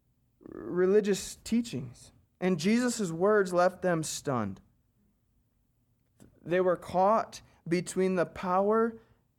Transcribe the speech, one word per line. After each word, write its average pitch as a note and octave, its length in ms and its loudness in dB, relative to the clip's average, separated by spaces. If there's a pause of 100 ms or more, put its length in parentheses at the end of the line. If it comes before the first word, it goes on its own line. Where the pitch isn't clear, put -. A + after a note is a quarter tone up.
(500)
religious F#3 960 0
teachings. A3 680 -4 (300)
And F3+ 180 0
Jesus' A3+ 520 0
words F#3+ 420 2
left F3+ 280 2
them E3+ 220 0
stunned. A2+ 560 -4 (1800)
They E3+ 160 -2
were F3+ 160 2
caught F#3+ 680 0 (260)
between F#3 480 -2
the E3+ 100 2
power G#3 720 0 (420)